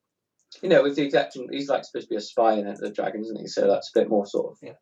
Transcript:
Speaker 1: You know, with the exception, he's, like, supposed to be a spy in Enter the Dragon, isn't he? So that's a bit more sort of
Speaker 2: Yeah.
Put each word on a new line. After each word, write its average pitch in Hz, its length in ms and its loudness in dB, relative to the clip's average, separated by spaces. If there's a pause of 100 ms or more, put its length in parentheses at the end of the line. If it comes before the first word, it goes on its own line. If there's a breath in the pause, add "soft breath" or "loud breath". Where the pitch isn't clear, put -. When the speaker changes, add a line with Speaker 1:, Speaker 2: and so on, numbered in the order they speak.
(640)
Speaker 1:
You 190 60 -2
know, 147 140 8
with 143 140 0
the 147 60 2
exception, 139 480 -2
he's, 139 180 -6
like, 131 160 0
supposed - 240 -10
to - 20 -6
be 110 60 -4
a 101 40 -4
spy 113 340 2
in 104 120 -2
Enter 101 160 -10
the 104 100 -4
Dragon, 107 300 -4
isn't 110 180 -8
he? - 80 -12
So 104 180 0
that's - 280 2
a 117 40 4
bit 101 100 4
more 104 180 0
sort - 260 -4
of - 100 -20
Speaker 2:
Yeah. - 200 -16